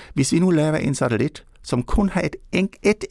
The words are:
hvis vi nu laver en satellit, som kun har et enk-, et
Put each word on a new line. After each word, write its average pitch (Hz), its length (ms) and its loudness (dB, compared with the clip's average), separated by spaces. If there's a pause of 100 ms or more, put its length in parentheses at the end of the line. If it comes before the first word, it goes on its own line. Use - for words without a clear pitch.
(140)
hvis 135 200 0
vi 170 60 4
nu 185 100 4
laver 156 280 2
en 139 180 -2
satellit, 123 500 -2 (180)
som - 200 -2
kun 202 260 2
har - 120 -2
et - 140 -4 (200)
enk-, 190 280 -2
et 208 280 0